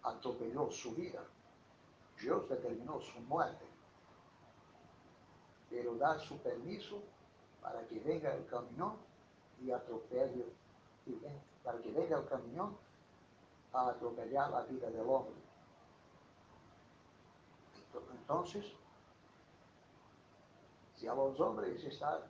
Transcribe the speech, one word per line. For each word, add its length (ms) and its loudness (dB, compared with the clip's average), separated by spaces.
atropelló 680 0
su 240 -4
vida. 280 -2
Dios 300 2
determinó 520 -2
su 200 -12
muerte, 440 0
pero 260 0
da 220 6
su 200 -8
permiso 640 -4
para 260 -6
que 140 -4
venga 340 2
el 120 -4
camión 500 -2
y 80 -2
atropelle, 760 0
y 80 -4
ven-, 280 -8
para 180 -2
que 120 -6
venga 260 4
el 80 0
camión 500 -2
a 180 6
atropellar 600 0
la 120 2
vida 280 -4
del 160 -2
hombre. 280 4
Ento-, 260 -10
entonces, 520 0
si 100 -8
a 80 0
los 240 6
hombres 460 4
está 340 0